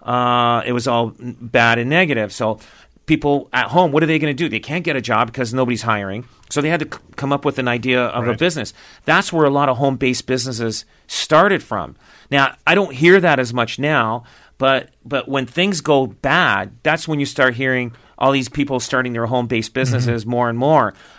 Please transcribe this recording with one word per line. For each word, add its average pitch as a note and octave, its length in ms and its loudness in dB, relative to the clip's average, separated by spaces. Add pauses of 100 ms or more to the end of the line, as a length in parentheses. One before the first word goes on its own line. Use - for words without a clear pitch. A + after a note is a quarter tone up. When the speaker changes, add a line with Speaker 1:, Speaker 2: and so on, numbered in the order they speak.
Speaker 1:
Uh, A#2+ 640 2
it B2 60 -4
was A#2+ 160 -4
all A#2 240 0 (100)
n-, A#2+ 200 -12
bad A#2 360 4
and A#2+ 120 -2
negative. C#3+ 420 0
So A2 300 -4 (460)
people D3 440 0
at B2 160 0
home, D#3+ 240 2
what D#3 120 2
are - 20 2
they D#3 140 2
gonna D3 140 0
do? D3+ 140 -2
They A2 140 -6
can't E3 240 -6
get D3+ 100 -2
a B2+ 60 -4
job A#2 260 0
because A#2 260 -6
nobody's B2 280 0
hiring. G#2 420 -4 (260)
So D3 120 -2
they D3+ 80 0
had E3+ 100 0
to D3+ 60 -6 (120)
c-, - 60 -20 (140)
come C#3 160 -2
up C#3+ 100 -2
with C#3 160 -2
an B2+ 80 -2
idea B2 380 0
of A#2 180 -4
a A#2 60 -4
Speaker 2:
Right. A2+ 100 -2
Speaker 1:
business. D#3 340 -2 (300)
That's F3 300 0
where D#3+ 120 4
a C#3+ 40 4
lot C#3+ 180 2
of B2+ 80 2
home-based B2+ 520 0
businesses A#2+ 580 -4 (220)
started F3 540 2
from. F2 360 -8 (340)
Now, C#3 240 2 (100)
I D#3+ 80 4
don't F#3 200 0
hear F3 260 6
that D#3+ 180 4
as A#2+ 160 -2
much A#2+ 260 -2
now, A#2+ 440 0 (340)
but, C3+ 320 0 (140)
but B2+ 240 -4
when C3+ 200 -2
things F3+ 340 -2
go C#3 260 2
bad, C3 640 0 (120)
that's D#3 240 -2
when D#3 120 -2
you C#3 60 -2
start B2+ 300 0
hearing B2+ 380 -2 (260)
all C3+ 120 2
these C3+ 160 0
people C#3 320 -4
starting B2+ 340 -2
their A#2 120 -2
home-based A#2+ 480 -2
businesses A#2+ 480 0
Speaker 2:
Mm-hmm. A2 100 -8
Speaker 1:
more A#2+ 180 0
and A#2 80 -4
more. C3 360 2 (260)